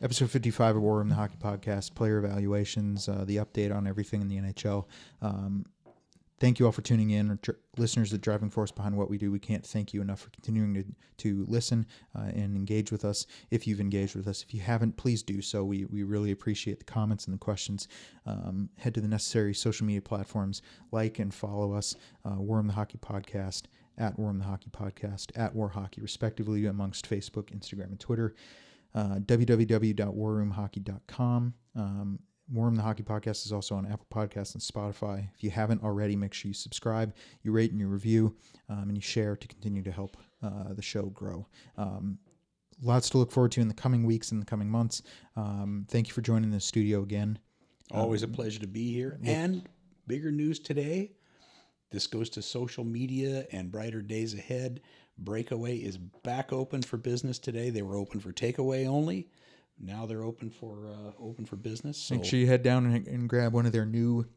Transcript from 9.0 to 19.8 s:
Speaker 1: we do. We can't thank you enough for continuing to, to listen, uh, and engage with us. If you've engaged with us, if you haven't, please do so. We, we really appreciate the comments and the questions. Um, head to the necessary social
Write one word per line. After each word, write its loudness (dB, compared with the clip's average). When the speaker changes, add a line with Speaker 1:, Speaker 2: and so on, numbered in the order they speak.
Speaker 1:
we -2
do. 0
We 2
can't -2
thank -4
you 0
enough -2
for -18
continuing 0
to, -2
to 0
listen, 2
uh, -6
and -2
engage 0
with -2
us. -2
If 0
you've 2
engaged 2
with -4
us, -4
if -18
you -4
haven't, 0
please 0
do -4
so. -2
We, -2
we -4
really 0
appreciate -4
the -20
comments 0
and -4
the -2
questions. -4
Um, -4
head -4
to -2
the 0
necessary 2
social 0